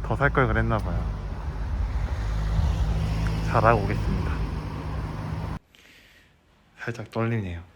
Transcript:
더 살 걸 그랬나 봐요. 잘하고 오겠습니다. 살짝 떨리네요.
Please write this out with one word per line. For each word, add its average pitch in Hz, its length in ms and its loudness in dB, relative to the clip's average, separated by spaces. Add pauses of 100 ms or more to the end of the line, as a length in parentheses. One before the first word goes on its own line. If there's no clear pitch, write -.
더 117 120 -2
살 139 160 2
걸 131 160 4
그랬나 113 320 2
봐요. 90 400 -2 (2250)
잘하고 113 360 6
오겠습니다. 104 480 0 (2500)
살짝 110 320 -8
떨리네요. 110 500 -2 (140)